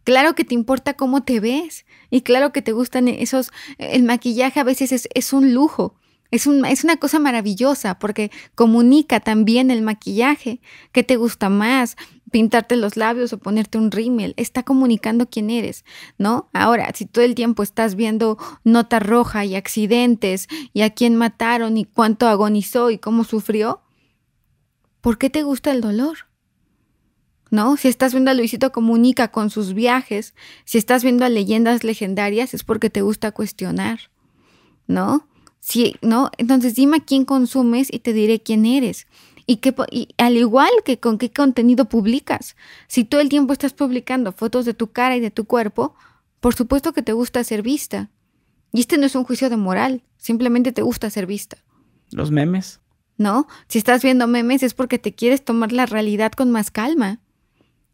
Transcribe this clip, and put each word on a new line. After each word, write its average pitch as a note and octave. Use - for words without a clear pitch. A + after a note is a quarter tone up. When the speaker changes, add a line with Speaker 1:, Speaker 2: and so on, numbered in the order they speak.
Speaker 1:
Claro C4+
que A#3+
te B3
importa C4
cómo C4+
te B3+
ves. A#3+
Y B3+
claro C4+
que C#4
te A3+
gustan B3
esos, B3
el -
maquillaje B3
a C#4+
veces C4
es, B3+
es -
un C4+
lujo. B3
Es A#3
un, C#4
es -
una E4
cosa D#4
maravillosa A#3
porque G#3
comunica A#3+
también A3+
el A#3
maquillaje. A3
¿Qué G3+
te B3+
gusta A3
más? A#3
Pintarte A3+
los G#3
labios A#3
o G#3
ponerte G#3+
un A3
rímel. A3
Está A#3+
comunicando A#3+
quién G#3+
eres, A3+
¿no? G#3+
Ahora, G#3
si F#3+
todo A#3+
el A#3+
tiempo A3+
estás G#3+
viendo A3
nota A#3
roja G#3+
y F#3+
accidentes G#3+
y G3+
a G#3+
quién A#3
mataron A3+
y G#3+
cuánto A3+
agonizó G#3+
y G#3+
cómo A3+
sufrió, A3
¿por A#3
qué C4+
te D4+
gusta C#4+
el B3+
dolor? A3+
¿No? A3
Si C4+
estás B3
viendo C4
a C4
Luisito A#3+
Comunica A#3
con G#3+
sus G3+
viajes, A#3
si -
estás B3
viendo B3
a B3
leyendas A3+
legendarias, G#3
es A3+
porque G#3+
te G3+
gusta G#3
cuestionar, G3
¿no? A3+
Si, -
¿no? A3+
Entonces A#3+
dime C#4+
a -
quién C4+
consumes B3+
y A#3
te A#3
diré A3
quién A3
eres. A#3+
Y A#3+
qué C4
po-, C4
y -
al A#3+
igual B3
que B3+
con A3+
qué A#3+
contenido B3
publicas. A#3
Si A#3+
todo C#4+
el D4
tiempo C#4
estás C4+
publicando B3+
fotos A3+
de A#3
tu A3
cara B3
y B3
de A3
tu G#3+
cuerpo, A#3+
por B3
supuesto C#4
que C#4
te A3
gusta A#3+
ser G#3+
vista. G#3+
Y A#3
este D4+
no C#4
es C4
un B3+
juicio B3+
de A#3
moral, G#3+
simplemente A#3+
te G#3+
gusta A3+
ser G3
vista. G3+
Speaker 2:
Los -
memes. E3
Speaker 1:
¿No? G#3+
Si -
estás B3
viendo B3+
memes A#3+
es B3
porque B3
te G3+
quieres B3+
tomar A3+
la A#3+
realidad G#3+
con B3+
más A3
calma. A#3